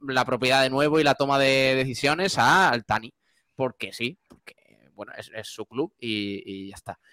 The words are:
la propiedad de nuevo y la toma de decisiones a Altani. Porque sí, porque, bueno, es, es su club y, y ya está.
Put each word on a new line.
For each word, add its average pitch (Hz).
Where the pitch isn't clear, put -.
la 131
propiedad 127
de 131
nuevo 147
y -
la 143
toma 139
de 135
decisiones 139
a 160
Altani. 113
Porque -
sí, 123
porque, -
bueno, 101
es, 104
es 107
su -
club 139
y, 104
y 98
ya 98
está. -